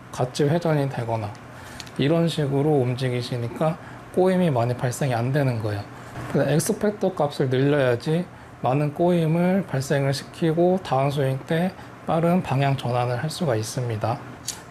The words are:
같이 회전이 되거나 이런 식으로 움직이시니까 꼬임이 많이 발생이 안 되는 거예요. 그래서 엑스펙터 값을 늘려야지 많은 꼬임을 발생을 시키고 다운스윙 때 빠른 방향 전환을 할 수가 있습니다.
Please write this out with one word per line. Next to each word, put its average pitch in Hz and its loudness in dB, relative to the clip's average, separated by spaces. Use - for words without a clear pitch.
같이 135 0
회전이 151 2
되거나 113 -4
이런 165 4
식으로 143 0
움직이시니까 123 0
꼬임이 180 4
많이 120 2
발생이 127 -2
안 120 0
되는 131 0
거예요. 104 -2
그래서 - 2
엑스펙터 190 0
값을 143 0
늘려야지 139 2
많은 143 2
꼬임을 175 2
발생을 139 0
시키고 175 2
다운스윙 135 0
때 170 0
빠른 170 2
방향 135 2
전환을 123 0
할 156 -2
수가 151 0
있습니다. 113 -2